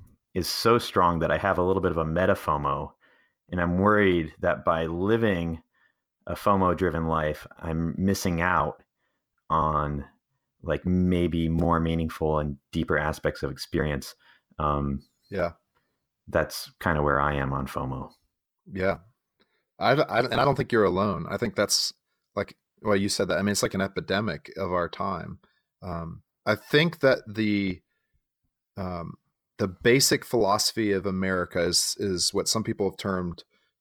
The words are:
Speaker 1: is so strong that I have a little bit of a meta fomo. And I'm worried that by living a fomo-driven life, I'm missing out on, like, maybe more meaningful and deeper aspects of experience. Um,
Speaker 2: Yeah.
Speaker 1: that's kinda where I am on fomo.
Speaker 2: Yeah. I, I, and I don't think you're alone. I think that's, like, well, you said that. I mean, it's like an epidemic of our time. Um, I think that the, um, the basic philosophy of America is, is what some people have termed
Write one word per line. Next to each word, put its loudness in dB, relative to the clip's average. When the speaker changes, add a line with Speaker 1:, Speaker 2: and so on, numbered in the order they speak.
Speaker 1:
is -4
so 4
strong 2
that 2
I 2
have 0
a 2
little 2
bit 2
of -2
a 2
meta 2
fomo. -2
And -4
I'm 0
worried 4
that 0
by 2
living 0
a -6
fomo-driven 2
life, -2
I'm -4
missing 0
out 0
on, 0
like, -4
maybe 2
more 2
meaningful 0
and -4
deeper 0
aspects -4
of -4
experience. -4
Um, -2
Speaker 2:
Yeah. -2
Speaker 1:
that's -2
kinda 0
where 2
I 0
am -2
on -4
fomo. -8
Speaker 2:
Yeah. -2
I, 4
I, 2
and 0
I 2
don't 2
think -2
you're 4
alone. 0
I -4
think -2
that's, 0
like, -6
well, 2
you 2
said 0
that. 2
I 0
mean, 2
it's 0
like -2
an 0
epidemic -4
of -4
our 0
time. -8
Um, -10
I 0
think 2
that 4
the, 0
um, -8
the -2
basic 2
philosophy 2
of 0
America -2
is, 0
is -2
what -2
some 0
people -2
have -8
termed -4